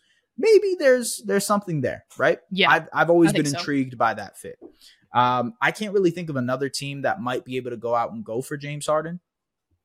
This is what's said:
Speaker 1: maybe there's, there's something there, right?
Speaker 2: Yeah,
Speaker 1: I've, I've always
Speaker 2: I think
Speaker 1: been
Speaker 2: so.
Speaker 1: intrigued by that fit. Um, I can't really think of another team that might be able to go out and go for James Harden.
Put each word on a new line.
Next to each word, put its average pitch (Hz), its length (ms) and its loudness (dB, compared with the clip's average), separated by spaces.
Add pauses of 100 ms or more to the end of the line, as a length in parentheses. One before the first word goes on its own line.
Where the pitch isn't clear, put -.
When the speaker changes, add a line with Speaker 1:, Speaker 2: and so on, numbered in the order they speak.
(360)
Speaker 1:
maybe 392 420 4
there's, 254 460 2
there's 196 220 0
something 190 340 -2
there, 104 240 -4 (140)
right? 139 200 2 (120)
Speaker 2:
Yeah, 180 200 4
Speaker 1:
I've, 156 220 4
I've 151 180 2
always 170 200 6
Speaker 2:
I - 20 -2
think 147 120 0
Speaker 1:
been 143 80 0
Speaker 2:
so. 170 80 -4
Speaker 1:
intrigued 135 360 -4
by 113 160 2
that 104 240 -10
fit. - 220 -16 (560)
Um, 123 480 2
I 143 100 2
can't 208 220 -8
really 190 160 4
think 170 180 -10
of 143 80 -6
another 131 320 -4
team 139 340 -8
that 117 160 -2
might 123 280 -6
be 127 100 -8
able 123 140 -6
to 117 80 -8
go 117 160 -2
out 117 180 0
and 113 100 -10
go 113 200 -6
for 147 160 -10
James 147 280 -10
Harden. 160 340 -2 (640)